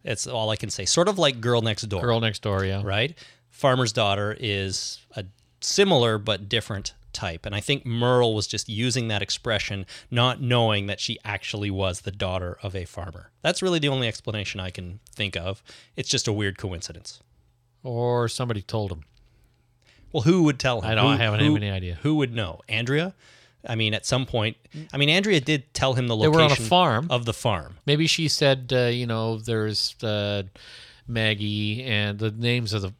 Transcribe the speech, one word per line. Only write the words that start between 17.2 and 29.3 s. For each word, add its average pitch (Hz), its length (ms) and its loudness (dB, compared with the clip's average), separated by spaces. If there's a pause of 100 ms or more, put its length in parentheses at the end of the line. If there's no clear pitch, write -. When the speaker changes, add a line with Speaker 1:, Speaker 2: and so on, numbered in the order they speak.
Speaker 2:
Or 120 440 0
somebody 113 340 -4
told 104 280 -4
him. 78 120 -10 (1080)
Speaker 1:
Well, 143 120 -2
who 170 220 6
would 143 140 4
tell 123 220 0
him? 110 100 -2
Speaker 2:
I 110 40 2
don't 110 180 6
Speaker 1:
Who, 117 100 2
Speaker 2:
have 107 160 2
Speaker 1:
who, 104 160 4
Speaker 2:
any 104 160 -2
idea. 90 320 -4
Speaker 1:
Who 156 140 2
would 127 180 0
know? 90 340 -4
Andrea? 135 460 -2 (540)
I 120 60 -2
mean, 110 180 2
at 107 140 -4
some 131 180 0
point, 110 320 -2 (360)
I 135 40 -4
mean, 143 140 4
Andrea 190 300 4
did 139 340 -2
tell 135 180 0
him 123 160 0
the 113 80 0
Speaker 2:
They 107 120 4
were 151 80 6
on 160 40 8
a 160 40 8
Speaker 1:
location 139 200 4
Speaker 2:
farm. 156 460 4
Speaker 1:
of 120 160 0
the 113 80 0
farm. 87 420 -2 (100)
Speaker 2:
Maybe 151 200 2
she 160 200 0
said, 135 480 2
uh, 123 120 4
you 120 200 0
know, 113 300 -2